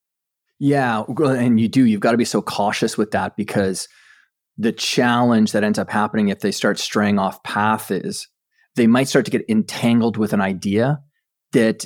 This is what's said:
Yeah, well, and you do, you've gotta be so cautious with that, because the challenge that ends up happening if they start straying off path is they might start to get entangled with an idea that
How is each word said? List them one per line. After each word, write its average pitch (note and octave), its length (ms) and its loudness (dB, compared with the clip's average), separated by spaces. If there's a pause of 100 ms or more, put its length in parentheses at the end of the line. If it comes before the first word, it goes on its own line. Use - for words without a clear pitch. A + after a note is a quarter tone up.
(600)
Yeah, C#3 460 0
well, C3 240 0
and B2 280 2
you A2+ 100 2
do, B2+ 160 4
you've G#2+ 160 2
gotta A#2 160 2
be A#2 80 2
so G#2+ 160 -2
cautious G#2+ 560 -2
with G#2+ 140 -2
that, F#2+ 260 -4
because G2 500 -4 (680)
the G#2+ 160 -2
challenge A#2+ 800 2
that G#2 100 0
ends G#2 160 0
up F#2+ 100 -6
happening G#2+ 380 0
if G2 140 -4
they G2+ 100 -2
start G2+ 260 -2
straying G#2 400 0
off F#2+ 260 -2
path G#2+ 460 -2
is - 380 -6 (480)
they A#2+ 100 2
might B2 220 4
start C3+ 180 2
to - 60 -6
get - 180 -4
entangled A2+ 680 0
with G#2+ 160 -2
an G#2 80 0
idea G2+ 580 0 (540)
that A2 320 2